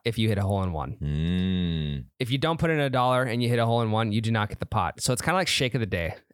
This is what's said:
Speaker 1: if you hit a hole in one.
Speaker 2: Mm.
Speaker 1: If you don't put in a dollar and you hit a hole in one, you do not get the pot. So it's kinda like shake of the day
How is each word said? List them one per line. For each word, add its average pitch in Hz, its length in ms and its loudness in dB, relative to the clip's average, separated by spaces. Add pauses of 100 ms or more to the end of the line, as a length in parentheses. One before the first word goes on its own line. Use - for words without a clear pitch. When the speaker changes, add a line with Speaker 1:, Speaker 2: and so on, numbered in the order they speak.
Speaker 1:
if 117 140 -2
you 110 100 2
hit 104 80 2
a 101 60 0
hole 98 200 0
in 90 120 -2
one. 69 280 -6
Speaker 2:
Mm. 80 1040 0 (140)
Speaker 1:
If 117 120 -4
you 139 60 0
don't 160 240 0
put 165 80 2
in 156 120 2
a 139 100 0
dollar 127 320 2
and 120 200 0
you 120 60 2
hit 120 100 2
a 113 60 4
hole 117 160 2
in 110 100 2
one, 110 220 2
you 113 80 2
do 110 100 0
not 107 200 0
get - 100 -10
the - 60 -6
pot. 95 340 -2
So 127 140 0
it's - 80 -6
kinda 165 140 0
like 185 120 0
shake 127 260 0
of 127 60 2
the 110 60 -2
day 85 300 -4 (180)